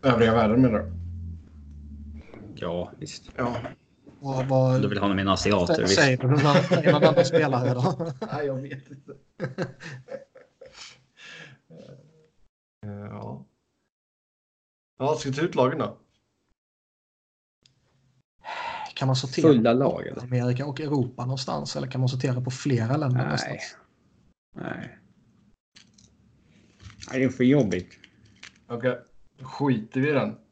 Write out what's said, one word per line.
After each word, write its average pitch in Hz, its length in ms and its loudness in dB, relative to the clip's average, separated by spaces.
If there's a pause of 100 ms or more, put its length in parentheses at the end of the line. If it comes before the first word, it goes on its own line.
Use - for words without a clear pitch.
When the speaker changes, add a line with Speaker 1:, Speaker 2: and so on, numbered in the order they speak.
Speaker 1:
Övriga 113 320 4
världen, 113 280 4
menar 113 160 4
du? 90 140 -6 (1600)
Speaker 2:
Ja, 87 440 -6
visst. - 380 -14
Speaker 1:
Ja. 120 200 -4 (640)
Speaker 3:
Vad, 131 280 -4
vad 131 340 4
Speaker 2:
Då - 60 0
vill 101 100 -2
ha 98 100 2
med 98 100 2
en 98 100 2
asiater, 95 460 4
Speaker 3:
Sä-, - 80 0
Speaker 2:
visst. 95 120 4
Speaker 3:
säger 131 220 6
du 131 120 -2
någon 143 180 4
annan, 147 380 4
någon 156 200 6
annan 165 200 6
spelare 135 500 2
då? 156 460 -2
Speaker 1:
<laughs> 220 120 -8
Nej, 147 140 -4
jag 135 160 -4
vet 135 280 -14
inte. - 220 -20 (260)
<laughs> - 280 -6 (3250)
Eh, 104 40 -10 (200)
ja. 107 360 -14 (1500)
Ja, 139 160 0
ska 139 160 -6
vi 131 60 -4
ta 151 60 -2
ut 175 120 -2
lagen 127 240 2
då? 110 200 -6 (3000)
Speaker 3:
Kan 135 120 -4
man 131 100 0
sortera - 260 -4 (100)
Speaker 2:
Fulla 117 200 6
lag, 127 340 0
eller? - 160 -10
Speaker 3:
Amerika 123 440 -2
och 143 140 -8
Europa 143 440 -2
någonstans? 147 520 -6
Eller 143 120 -6
kan 131 120 -4
man 127 80 2
sortera 127 320 -2
på 127 100 -6
flera 127 460 0
länder 135 200 0
Speaker 2:
Nej. 120 80 2
Speaker 3:
någonstans? - 520 -6 (760)
Speaker 2:
Nej. - 440 -10 (2000)
Nej, 131 80 -2
det 131 60 4
är 131 40 4
för 127 160 2
jobbigt. 110 440 4 (800)
Speaker 1:
Okej, 120 300 -4 (400)
då 135 60 -16
skiter 127 560 -2
vi 143 80 0
i 151 40 0
den. 110 240 -2 (160)